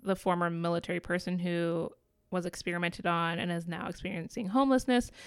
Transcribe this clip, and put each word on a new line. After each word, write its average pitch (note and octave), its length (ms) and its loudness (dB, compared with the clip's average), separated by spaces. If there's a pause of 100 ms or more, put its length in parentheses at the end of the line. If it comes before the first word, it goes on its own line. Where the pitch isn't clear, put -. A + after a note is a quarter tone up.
the F#3+ 140 2
former F3 340 2
military E3+ 500 0
person F3+ 400 -2
who E3+ 500 0 (420)
was F3+ 140 0
experimented F3 600 -2
on E3+ 340 2
and F3 120 -2
is E3+ 160 -4
now E3+ 200 -6
experiencing F#3 600 -6
homelessness. B3 640 4 (140)